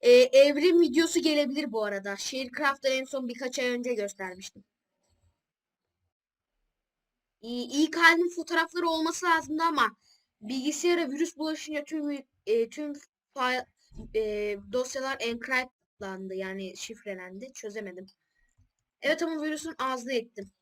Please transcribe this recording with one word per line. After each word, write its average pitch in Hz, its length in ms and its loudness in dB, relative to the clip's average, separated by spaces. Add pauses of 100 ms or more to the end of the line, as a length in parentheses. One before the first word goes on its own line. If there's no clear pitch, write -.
e, 240 100 8
evrim 285 680 8
videosu 330 400 4
gelebilir 294 500 0
bu 214 140 -2
arada. 196 320 -6
Sharecraft'ı 269 720 -4
en 262 160 0
son 262 240 -6
birkaç 247 320 -6
ay 247 100 0
önce 247 240 -2
göstermiştim. 196 680 -8 (2750)
İ-, 247 420 0
ilk 311 140 0
halinin 339 320 6
fotoğrafları 339 600 -2
olması 320 360 -2
lazımdı 320 380 0
ama 294 340 0 (440)
bilgisayara 285 720 -2
virüs 294 260 -4
bulaşınca 302 460 -6
tüm, 294 420 -6 (200)
e, 226 240 0
tüm 294 240 -8 (400)
file, 254 320 -2 (500)
e, 208 420 -2 (140)
dosyalar 262 480 -4
encryptlandı, 233 1160 -6
yani 190 420 -8
şifrelendi. 202 760 -14
Çözemedim. 202 540 -12 (960)
Evet 302 220 2
ama 320 200 -4
virüsün 311 360 -6
ağzına 262 340 -4
ettim. 226 380 -6 (100)